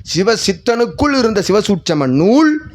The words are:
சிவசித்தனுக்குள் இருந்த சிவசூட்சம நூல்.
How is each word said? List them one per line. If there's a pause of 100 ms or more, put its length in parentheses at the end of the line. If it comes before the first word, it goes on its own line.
சிவசித்தனுக்குள்
இருந்த
சிவசூட்சம
நூல். (240)